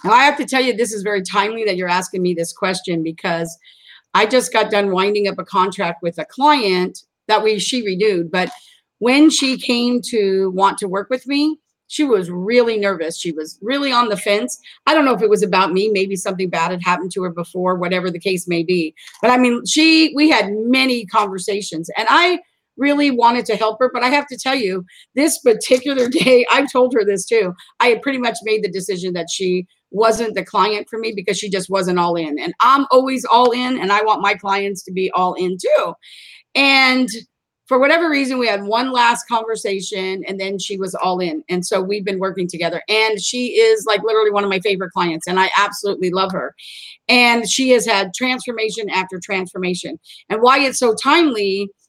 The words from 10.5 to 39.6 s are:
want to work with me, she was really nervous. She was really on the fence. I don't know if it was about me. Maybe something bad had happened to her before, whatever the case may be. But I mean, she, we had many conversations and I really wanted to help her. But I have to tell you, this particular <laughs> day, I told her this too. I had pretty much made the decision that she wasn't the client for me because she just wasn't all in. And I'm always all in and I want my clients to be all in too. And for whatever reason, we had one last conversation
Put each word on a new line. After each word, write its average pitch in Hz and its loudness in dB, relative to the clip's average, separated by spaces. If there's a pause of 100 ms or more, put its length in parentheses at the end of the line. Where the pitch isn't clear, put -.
want 190 2
to 202 -6
work 190 -4
with 254 -4
me, 294 0 (300)
she - -2
was 202 2
really 220 2
nervous. 170 -2
She 175 -6
was 156 -8
really 269 -2
on 240 2
the 208 -2
fence. 208 -2 (280)
I 302 4
don't 311 4
know 254 4
if 190 -4
it 214 4
was 202 4
about 190 2
me. 190 2
Maybe 196 0
something 185 -4
bad 170 -2
had 180 -6
happened 180 -2
to 190 -4
her 180 -4
before, 180 -4
whatever 180 -2
the 175 -8
case 180 -4
may 170 0
be. 170 -2 (280)
But 226 4
I 247 4
mean, 240 2
she, 320 4
we 302 4
had 208 2
many 240 0
conversations 196 -4
and 220 -4
I 349 2 (360)
really 285 2
wanted 233 2
to 214 -2
help 214 -2
her. 254 2
But 247 -4
I 247 2
have 285 0
to 254 -12
tell 269 -2
you, 190 -2 (300)
this 294 2
particular 254 2
<laughs> - -
day, 254 4
I 277 2
told 254 2
her 226 2
this 196 -2
too. 196 0 (240)
I 247 4
had 233 2
pretty 269 -2
much 233 -2
made 214 0
the 185 -2
decision 180 -6
that 170 -6
she 180 -2 (260)
wasn't 214 0
the 185 -4
client - 0
for 226 -8
me 226 -6
because 196 -4
she 208 -8
just 185 -4
wasn't 180 0
all 175 0
in. 151 -4
And 127 -6
I'm 269 4
always 262 2
all 233 4
in 254 -2
and 185 0
I 208 2
want 208 0
my 202 2
clients 196 -4
to 185 -14
be 185 -2
all 180 0
in 185 -2
too. 202 0 (640)
And 262 4 (580)
for 254 2
whatever 320 4
reason, 269 0
we 240 0
had 202 -2
one 240 -2
last 233 2
conversation 196 -4